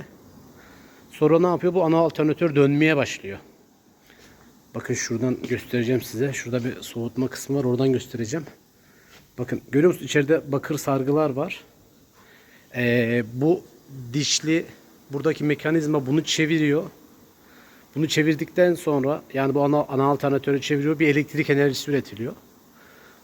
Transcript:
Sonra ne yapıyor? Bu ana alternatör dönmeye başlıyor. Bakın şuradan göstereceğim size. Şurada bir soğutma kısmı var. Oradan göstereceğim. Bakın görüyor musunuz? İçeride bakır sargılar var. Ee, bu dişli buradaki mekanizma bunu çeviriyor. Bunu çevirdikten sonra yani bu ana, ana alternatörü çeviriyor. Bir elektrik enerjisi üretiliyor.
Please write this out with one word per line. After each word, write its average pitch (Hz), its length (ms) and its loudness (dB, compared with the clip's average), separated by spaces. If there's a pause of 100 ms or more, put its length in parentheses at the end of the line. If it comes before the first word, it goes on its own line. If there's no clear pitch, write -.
(1120)
Sonra 156 300 2
ne 180 60 4
yapıyor? 175 280 0
Bu 180 100 2
ana 160 120 4
alternatör 156 580 0
dönmeye 143 420 4
başlıyor. 98 420 -4 (1400)
Bakın 120 200 -6
şuradan 120 420 -2 (120)
göstereceğim 120 540 -2
size. 131 300 -4
Şurada 120 320 -4
bir - 180 -6
soğutma 120 460 -6
kısmı - 300 -6
var. 139 60 0
Oradan 127 280 2
göstereceğim. 123 540 -4 (920)
Bakın 123 220 -6 (100)
görüyor 160 220 4
musunuz? 151 180 -10
İçeride 143 420 0
bakır 143 260 -4
sargılar 143 520 0
var. 147 340 -6 (1120)
Ee, 120 560 2
bu 127 300 0 (500)
dişli 156 540 -2 (440)
buradaki 143 340 -2
mekanizma 151 600 0
bunu 147 180 2
çeviriyor. 156 600 2 (1120)
Bunu 147 120 0
çevirdikten 160 640 2
sonra 147 480 0 (120)
yani 135 200 0
bu 143 80 2
ana, 147 220 4
ana 135 200 0
alternatörü 139 560 0
çeviriyor. 147 380 0
Bir 156 100 4
elektrik 147 420 0
enerjisi 143 400 2
üretiliyor. 120 420 -4 (920)